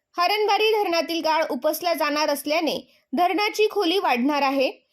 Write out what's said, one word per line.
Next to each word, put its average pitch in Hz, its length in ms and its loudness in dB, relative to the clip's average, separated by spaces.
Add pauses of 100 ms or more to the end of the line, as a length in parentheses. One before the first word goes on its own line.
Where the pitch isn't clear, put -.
(160)
हरणबारी 403 560 2
धरणातील 339 480 0
गाळ 311 300 0
उपसला 311 440 -2
जाणार 302 340 -2
असल्याने 294 840 -4
धरणाची 381 580 2
खोली 370 280 0
वाढणार 285 440 0
आहे, 269 280 0 (220)